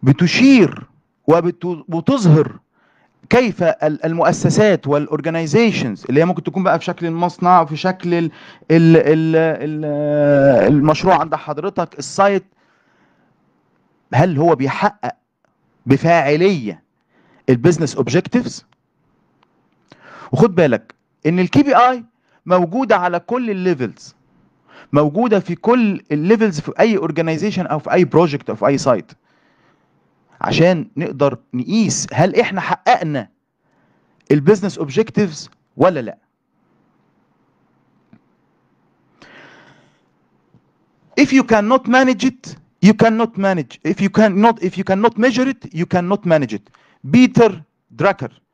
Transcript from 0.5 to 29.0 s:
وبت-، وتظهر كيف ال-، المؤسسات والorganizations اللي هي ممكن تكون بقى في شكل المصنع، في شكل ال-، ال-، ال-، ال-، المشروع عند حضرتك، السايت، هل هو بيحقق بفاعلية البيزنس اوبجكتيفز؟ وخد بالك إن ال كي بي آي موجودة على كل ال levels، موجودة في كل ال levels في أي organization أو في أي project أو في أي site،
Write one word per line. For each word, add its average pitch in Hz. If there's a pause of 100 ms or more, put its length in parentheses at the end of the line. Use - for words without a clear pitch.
وبت-، 170
وتظهر 165 (720)
كيف 233
ال-، 156
المؤسسات 165
والorganizations 151
اللي 131
هي 165
ممكن 180
تكون 190
بقى 170
في -
شكل 175
المصنع، 175
في 151
شكل 180
ال-، 170 (400)
ال-، 165
ال-، 160
ال-، 147
المشروع 156
عند 160
حضرتك، 156
السايت، 196 (1700)
هل 151
هو 165
بيحقق 135 (680)
بفاعلية 147 (680)
البيزنس 151
اوبجكتيفز؟ 165 (1700)
وخد 175
بالك 143 (320)
إن 170
ال 180
كي 294
بي 277
آي 247 (420)
موجودة 180
على 180
كل 233
ال 185
levels، 117 (880)
موجودة 180
في 170
كل 220 (100)
ال 151
levels 208
في 151
أي 214
organization 165
أو 151
في -
أي 180
project 147
أو 104
في 104
أي 139
site، 113 (1300)